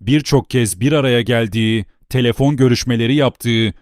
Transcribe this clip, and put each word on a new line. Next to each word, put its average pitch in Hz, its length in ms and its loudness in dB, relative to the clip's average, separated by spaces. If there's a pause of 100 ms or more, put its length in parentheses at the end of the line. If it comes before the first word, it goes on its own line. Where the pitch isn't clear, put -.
birçok 135 500 0
kez 113 300 -2
bir 139 120 0
araya 131 300 0
geldiği, 110 640 -2 (240)
telefon 127 480 0
görüşmeleri 123 580 2
yaptığı 117 680 0